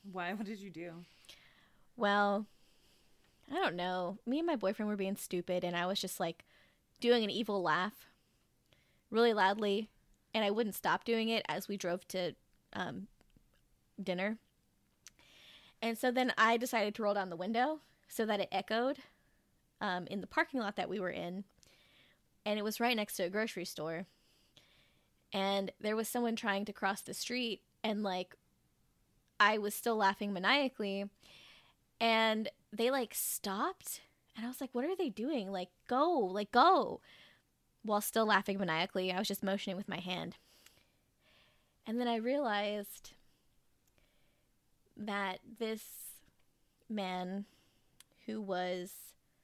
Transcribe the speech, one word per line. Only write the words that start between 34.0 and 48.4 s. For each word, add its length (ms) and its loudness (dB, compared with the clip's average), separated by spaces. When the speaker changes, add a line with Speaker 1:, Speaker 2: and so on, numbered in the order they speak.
Speaker 2:
and 100 -6
I 40 -6
was 120 -10
like, 120 -6
"What 120 0
are 100 0
they 140 0
doing? 420 -2
Like, 180 -4
go, 220 4
like, 320 0
go." 500 6
While 180 0
still 240 2
laughing 340 4
maniacally, 520 0
I 80 -2
was 80 0
just 160 -4
motioning 340 -2
with 120 -8
my 100 -4
hand. 380 -6
And 120 -4
then 80 0
I 80 2
realized 960 -2
that 440 -4
this 240 -4
man 560 -4
who 160 -6